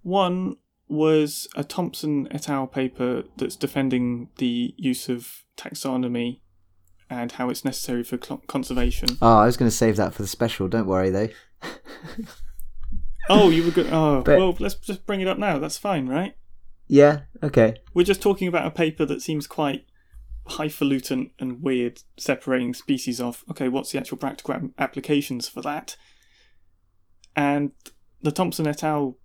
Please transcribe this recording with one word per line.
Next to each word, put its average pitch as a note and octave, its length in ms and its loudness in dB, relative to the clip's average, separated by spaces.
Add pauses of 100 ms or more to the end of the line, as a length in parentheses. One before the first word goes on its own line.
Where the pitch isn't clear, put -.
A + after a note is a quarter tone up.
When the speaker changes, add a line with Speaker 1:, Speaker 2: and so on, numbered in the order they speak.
Speaker 1:
One F#3 540 0 (300)
was D#3 680 2
a C#3+ 80 -6
Thompson D3+ 640 -4
et - 180 -8
al C3+ 200 -2
paper B2+ 560 -2 (120)
that's - 200 -6
defending B2+ 840 -2
the A#2+ 400 -2
use B2+ 320 -4
of A#2+ 340 -8 (140)
taxonomy B2+ 840 -4 (680)
and A#2+ 240 -6
how B2 160 -4
it's C3 160 -6
necessary B2 380 -4
for A#2+ 200 -6
cl-, - 220 -12
conservation. B2 760 0
Speaker 2:
Oh, A2+ 200 8
I A2 80 8
was B2 100 2
gonna A#2 140 4
save A2 260 4
that G#2 160 0
for - 80 -8
the G2 60 -4
special. A2 400 -2
Don't A2 180 0
worry, F#2+ 240 2
though. G#2 200 0 (340)
<laughs> - 60 -10 (1600)
Speaker 1:
Oh, G3+ 220 8
you E3 140 6
were E3+ 80 2
go-, E3+ 200 2
oh, D3+ 300 4
Speaker 2:
But D3 160 6
Speaker 1:
well, F3+ 220 4
let's G3+ 160 -2
just - 320 -8
bring G3+ 120 -2
it F#3 80 -2
up F#3+ 120 -2
now. F#3+ 180 0
That's D#3 220 -6
fine, D#3+ 280 -2
right? D#3+ 280 -4 (520)
Speaker 2:
Yeah, C#3+ 340 8 (200)
okay. A#2 360 4 (180)
Speaker 1:
We're F3+ 100 4
just F#3+ 160 2
talking G3 260 2
about E3+ 200 0
a - 20 -2
paper D#3+ 340 0
that - 200 -2
seems D3+ 240 -4
quite - 400 -4 (580)
highfalutin C3+ 920 -4
and B2+ 240 -8
weird, B2 400 -2 (140)
separating B2+ 580 -2
species B2+ 440 -4
off. B2 300 -6
Okay, - 180 -4
what's C3 240 -4
the C3+ 60 -4
actual B2+ 200 -8
practical C#3 360 -6
am-, C#3+ 240 -6
applications C#3+ 720 -2
for - 140 -12
that? D3+ 340 -10 (1400)
And C#3+ 360 0 (500)
the D3+ 100 0
Thompson D#3 360 -2
et D3 160 -4
al D3 420 -2